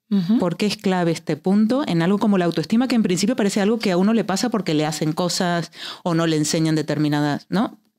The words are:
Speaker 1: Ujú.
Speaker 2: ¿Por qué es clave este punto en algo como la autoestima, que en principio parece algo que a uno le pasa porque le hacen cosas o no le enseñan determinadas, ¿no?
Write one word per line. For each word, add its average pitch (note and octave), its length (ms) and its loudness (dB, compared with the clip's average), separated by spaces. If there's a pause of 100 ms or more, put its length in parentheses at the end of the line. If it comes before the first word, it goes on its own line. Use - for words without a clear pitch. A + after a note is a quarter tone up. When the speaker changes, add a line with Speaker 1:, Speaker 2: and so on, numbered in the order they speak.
Speaker 1:
Ujú. G3+ 300 2
Speaker 2:
¿Por F3 180 0
qué G#3 100 0
es G#3 100 -2
clave F3+ 340 0
este D#3+ 260 -4
punto A3 480 2
en E3+ 160 0
algo G3 200 2
como G#3 180 2
la F3+ 60 2
autoestima, F3 420 0
que B3 80 0
en A3+ 80 2
principio F#3+ 320 0
parece G3+ 260 0
algo A3 200 0
que G3+ 100 0
a F3 60 0
uno G3 160 2
le A3+ 100 2
pasa G#3+ 280 -2
porque F3+ 220 -2
le D3+ 140 0
hacen D#3 240 -2
cosas F3 600 -2 (320)
o E3+ 100 -2
no E3 140 0
le D#3 80 0
enseñan D#3 400 0
determinadas, D3 720 -2
¿no? - 320 -4 (180)